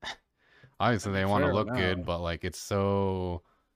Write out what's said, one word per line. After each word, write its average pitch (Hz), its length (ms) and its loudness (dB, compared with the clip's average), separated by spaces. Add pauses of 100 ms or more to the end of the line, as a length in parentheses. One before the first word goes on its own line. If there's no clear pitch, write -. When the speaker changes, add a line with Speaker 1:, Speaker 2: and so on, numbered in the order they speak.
Speaker 1:
<laughs> - 800 -16
Obviously, 107 320 2
Speaker 2:
I - 20 -2
mean, 95 80 2
Speaker 1:
they 95 40 2
wanna 98 200 4
Speaker 2:
fair - 80 2
Speaker 1:
look 104 200 2
good, 92 260 2
Speaker 2:
enough. 85 60 -6
Speaker 1:
but, 85 140 -2
like, 85 240 -4
it's 87 160 -6
so, 98 840 0 (320)